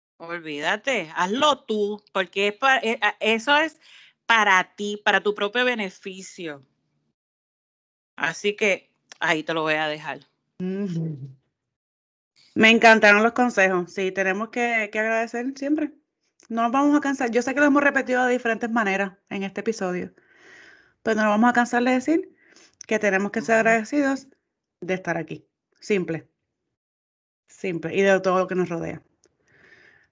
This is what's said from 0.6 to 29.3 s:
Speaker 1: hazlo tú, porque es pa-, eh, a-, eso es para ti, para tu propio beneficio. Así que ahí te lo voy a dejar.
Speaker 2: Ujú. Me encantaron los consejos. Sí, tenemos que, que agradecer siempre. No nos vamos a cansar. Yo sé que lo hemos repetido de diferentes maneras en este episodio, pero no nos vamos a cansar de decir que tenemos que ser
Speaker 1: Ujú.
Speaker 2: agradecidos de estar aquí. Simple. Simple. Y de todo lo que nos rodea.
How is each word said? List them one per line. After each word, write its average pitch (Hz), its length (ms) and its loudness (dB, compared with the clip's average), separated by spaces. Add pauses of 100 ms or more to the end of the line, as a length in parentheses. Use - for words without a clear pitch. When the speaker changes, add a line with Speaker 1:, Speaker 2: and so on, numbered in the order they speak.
Speaker 1:
hazlo 240 500 0
tú, 208 380 -4 (100)
porque 196 360 -2
es 208 60 -2
pa-, 269 240 2
eh, 226 240 -2
a-, 208 180 0
eso 226 360 2
es 311 220 0 (480)
para 208 480 4
ti, 208 300 -6
para 196 180 2
tu 208 120 0
propio 208 300 -2
beneficio. 185 960 -8 (1500)
Así 202 400 -6
que 196 340 -4 (300)
ahí 160 220 -2
te 165 120 -8
lo 160 80 -4
voy 156 120 -2
a 156 140 -2
dejar. 151 320 -10 (380)
Speaker 2:
Ujú. 180 600 -6 (1400)
Me 220 160 6
encantaron 220 520 8
los 233 100 2
consejos. 190 600 0
Sí, 190 180 -4
tenemos 190 380 -4
que, 233 420 -2
que 214 80 -6
agradecer 226 560 -4
siempre. 294 380 -2 (560)
No 226 140 -2
nos 233 100 0
vamos 285 240 4
a 285 40 2
cansar. 269 300 -2
Yo 233 120 2
sé 262 120 -4
que 277 60 0
lo 294 60 6
hemos 285 160 4
repetido 254 420 0
de 247 80 2
diferentes 240 380 -2
maneras 196 420 0 (160)
en 196 140 -8
este 190 180 -8
episodio, 185 540 -4 (880)
pero 220 140 -2
no 214 80 2
nos 214 80 2
vamos 220 180 4
a - 20 4
cansar 240 320 0
de 247 60 2
decir 302 440 0 (520)
que 220 120 0
tenemos 202 340 0
que 226 100 -4
ser 226 140 2
Speaker 1:
Ujú. 220 120 4
Speaker 2:
agradecidos 269 600 0 (520)
de 175 140 -4
estar 175 240 -4
aquí. 147 280 -12 (320)
Simple. 170 480 -4 (1200)
Simple. 165 460 -8
Y 185 60 2
de 196 200 4
todo 185 180 0
lo 185 80 0
que 185 80 -6
nos 180 160 -2
rodea. 165 320 -8 (1080)